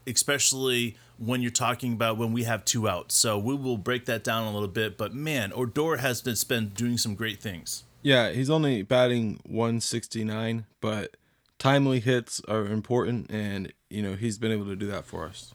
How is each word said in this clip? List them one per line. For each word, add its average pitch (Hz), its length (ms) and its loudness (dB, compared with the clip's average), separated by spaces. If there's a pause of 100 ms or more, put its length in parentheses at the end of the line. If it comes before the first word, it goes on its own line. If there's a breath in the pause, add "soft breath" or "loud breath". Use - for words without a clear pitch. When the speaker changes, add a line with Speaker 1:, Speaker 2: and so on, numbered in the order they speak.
Speaker 1:
especially 127 880 0 (220 soft breath)
when 123 220 0
you're 120 120 -2
talking 120 400 0
about 113 260 0
when 117 140 0
we 120 100 0
have 113 220 -2
two 110 240 2
outs. 87 260 -2
So 107 240 2
we 113 160 0
will 127 240 -2
break 120 280 -2
that 113 180 -2
down 113 240 0
a 104 40 -4
little 104 140 0
bit. 101 320 -2
But, 104 160 -4
man, 143 400 -2
Odor 139 440 0
has 123 220 -2
been, 123 140 -2 (140)
been 113 220 0
doing 120 280 -2
some 110 160 -2
great 107 260 -6
things. - 440 -10 (180)
Speaker 2:
Yeah, 123 300 6
he's 131 180 0
only 143 320 2
batting 123 600 4
one 117 340 0
sixty-nine, 113 880 -4 (140)
but 107 360 -4 (420)
timely 135 420 6
hits 120 480 2
are 107 180 0
important, 110 640 0
and, 101 420 -4 (160)
you 104 140 -4
know, 98 140 -4
he's 107 200 -2
been 113 140 -2
able 104 140 -2
to 98 100 -6
do 101 140 -6
that 95 160 -6
for 82 220 -8
us. - 280 -16